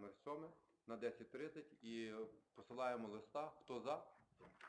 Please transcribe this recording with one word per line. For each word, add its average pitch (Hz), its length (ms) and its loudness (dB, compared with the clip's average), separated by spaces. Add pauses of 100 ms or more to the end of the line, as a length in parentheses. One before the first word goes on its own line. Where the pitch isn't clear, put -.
нуль 101 80 -2 (140)
сьоме, 151 240 0 (400)
на 113 100 0
десять 117 340 2
тридцять, 151 520 -4
і 113 280 0 (440)
посилаємо 123 520 4
листа. 127 440 0 (120)
Хто 123 160 0
за? 135 240 2 (640)